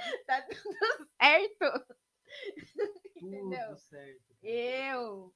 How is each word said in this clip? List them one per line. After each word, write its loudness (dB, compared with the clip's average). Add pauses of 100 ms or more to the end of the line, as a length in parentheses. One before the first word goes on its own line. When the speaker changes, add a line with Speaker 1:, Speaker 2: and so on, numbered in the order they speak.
(260)
Speaker 1:
Tá 2
tudo -2 (120)
certo. 6 (1300)
Speaker 2:
Tudo -10
Speaker 1:
Entendeu? -6
Speaker 2:
certo, -20
cara. - (120)
Speaker 1:
Eu, -4